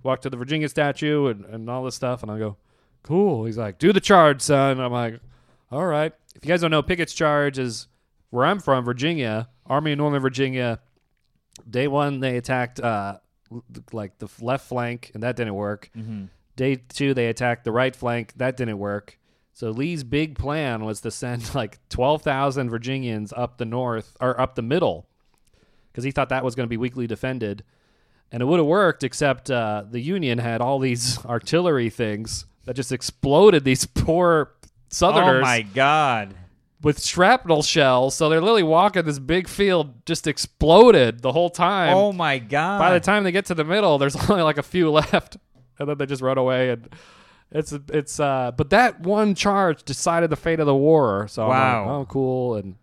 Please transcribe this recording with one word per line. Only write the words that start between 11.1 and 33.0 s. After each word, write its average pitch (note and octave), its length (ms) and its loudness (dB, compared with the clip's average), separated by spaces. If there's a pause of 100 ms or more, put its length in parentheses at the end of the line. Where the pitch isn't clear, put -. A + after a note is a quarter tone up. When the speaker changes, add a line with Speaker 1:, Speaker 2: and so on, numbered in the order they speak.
Speaker 1:
Day B2 200 -2
one, C#3+ 320 -2
they B2+ 180 -2
attacked, B2 420 -4
uh, G2+ 380 -4 (340)
l-, A#2+ 120 -16 (280)
like, G#2 280 -12
the A2 80 -14
f-, - 140 -20
left B2+ 260 -4
flank, A#2+ 480 -8
and G#2+ 80 -10
that A#2+ 120 -4
didn't A2 200 -4
work. G#2 420 -8
Speaker 2:
Mm-hmm. A2 280 -12 (300)
Speaker 1:
Day C3 200 -2 (140)
two, C#3 260 -2
they A#2+ 120 0
attacked A#2+ 360 -2
the A2+ 80 -4
right B2+ 240 0
flank. A#2+ 400 -6
That B2+ 220 -4
didn't A2+ 200 -6
work. G2+ 400 -8 (360)
So A2+ 180 -8
Lee's C#3+ 320 -6
big C#3+ 340 -4
plan C3+ 480 -4
was A2 160 -8
to A#2 80 -6
send, B2 460 -8
<laughs> - 0 -
like, A2+ 240 -6 (100)
twelve C#3+ 320 0
thousand C3+ 480 -2
Virginians A#2 640 -6
up B2 220 -6
the A#2+ 80 -6
north, A#2 560 -6
or B2 180 -2
up B2+ 140 -2
the B2 80 -8
middle, A#2+ 460 -2 (840)
'cause A#2+ 120 -10
he C3+ 80 -4
thought C3 180 -2
that B2+ 140 -2
was B2+ 100 -4
gonna B2 140 -6
be A#2 100 -6
weakly B2 300 -6
defended. A2 560 -6 (680)
And A#2+ 120 -4
it - 20 0
would E3+ 140 2
have D3+ 80 2
worked, F3 360 2
except, C3 460 -2
uh, G#2+ 400 -2
the A#2+ 120 -8
Union D3 360 -2
had A#2 240 -2
all C3+ 160 0
these B2 480 -2
<laughs> - 0 -
artillery B2+ 640 0
things G#2+ 560 -6 (200)
that B2 100 -8
just C3 160 -6
exploded D3 720 4